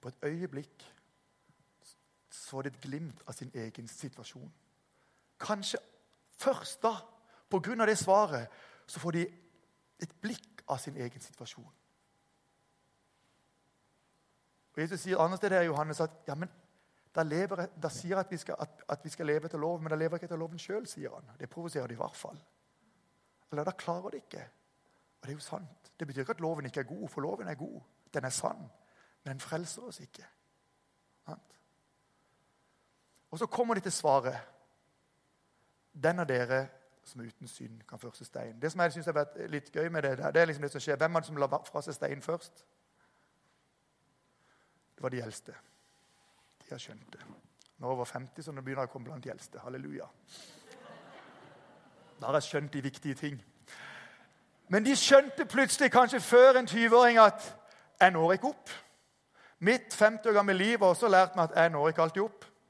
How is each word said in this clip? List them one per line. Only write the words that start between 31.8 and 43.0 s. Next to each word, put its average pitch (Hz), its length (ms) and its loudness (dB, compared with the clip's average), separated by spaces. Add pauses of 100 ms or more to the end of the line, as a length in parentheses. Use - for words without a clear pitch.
Og 160 80 -12
så 226 120 -2
kommer 233 240 0
de 196 60 -2
til 185 120 -6
svaret. 131 460 2 (1500)
«Den 165 300 0
av 156 60 -4
dere 131 400 0 (360)
som - 160 -18
er 117 120 -14
uten - 160 -18
synd, 113 400 -16
kan 120 100 -18
første 120 260 -16
stein.» 117 380 -12
Det 156 80 -2
som 180 100 -4
jeg 170 120 4
synes 170 180 -6
har 151 60 0
vært 147 240 -2 (100)
litt 147 240 -8
gøy 160 140 -2
med 160 180 -2
det 131 140 0
der, 147 100 -2
det 156 120 6
er 165 100 6
liksom 147 100 -8
det 143 80 -4
som 139 100 -8
skjer. 147 160 -2
Hvem 160 200 0
er 160 80 2
det - 80 -16
som 147 80 -4
la 139 80 2 (180)
fra - 160 -8
seg 151 160 -10
stein 139 240 -6
først? - 400 -8 (2250)